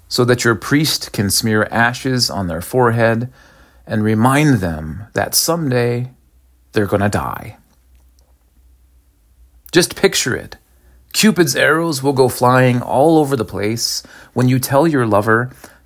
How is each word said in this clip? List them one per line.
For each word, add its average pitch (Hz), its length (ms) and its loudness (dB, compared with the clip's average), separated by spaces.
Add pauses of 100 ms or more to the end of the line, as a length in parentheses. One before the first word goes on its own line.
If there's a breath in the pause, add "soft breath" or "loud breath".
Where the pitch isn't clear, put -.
so - 180 0
that 123 180 2
your 117 120 2
priest - 580 -2
can 101 160 -2
smear 107 400 0
ashes 120 640 -2
on 92 160 -6
their 82 120 -4
forehead 117 720 0 (540 soft breath)
and 107 180 -4
remind 127 520 2
them 80 580 -6
that - 220 -4
someday 127 760 -2 (600)
they're 104 160 0
gonna 98 200 0
die. 90 500 -6 (2250)
Just 170 240 2
picture - 400 0
it. - 220 -12 (560)
Cupid's 165 420 2
arrows 143 460 0
will 139 120 0
go 127 160 4
flying 127 520 4
all 156 380 2
over 139 160 0
the 113 100 -2
place 107 560 -6 (320 loud breath)
when 127 160 0
you 127 80 2
tell 139 300 2
your 139 180 0
lover 110 460 2 (340 loud breath)